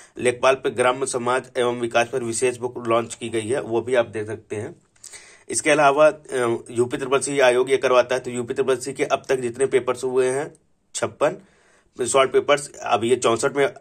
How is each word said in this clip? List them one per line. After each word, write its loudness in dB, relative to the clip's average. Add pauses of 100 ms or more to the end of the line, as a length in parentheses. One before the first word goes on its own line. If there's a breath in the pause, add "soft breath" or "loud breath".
(180 loud breath)
लेखपाल 0
पे -4
ग्राम्य 0
समाज -4
एवं -2
विकास 0
पर -4
विशेष -2
बुक -8
लॉन्च 0
की -10
गई -4
है, -2
वो -2
भी -2
आप 2
देख -8
सकते -12
हैं। -10 (720 loud breath)
इसके -2
अलावा, 6
अ, 2 (480)
यूपी 0
ट्रिपल 0
सी -2
आयोग 4
ये 4
करवाता 2
है, -2
तो -8
यूपी -6
ट्रिपल 0
सी -8
के -4
अब -2
तक 2
जितने 0
पेपर्स 0
हुए 2
हैं, -2 (400)
छप्पन -2 (720 soft breath)
शॉर्ट 4
पेपर्स, 2 (120)
अब 0
ये 4
चौसठ 0
में 2 (140)